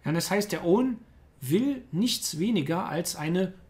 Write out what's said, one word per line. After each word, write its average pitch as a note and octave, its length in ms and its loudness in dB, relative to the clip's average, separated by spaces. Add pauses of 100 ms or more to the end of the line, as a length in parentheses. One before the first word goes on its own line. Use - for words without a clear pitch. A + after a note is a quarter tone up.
Ja, C#3+ 80 0
das E3 180 0
heißt, G3+ 220 0
der E3+ 120 -4
Owen A#3 340 4 (420)
will B3 500 0
nichts F#3+ 480 -2
weniger F3 480 0
als E3+ 300 -4
eine F3+ 380 0 (160)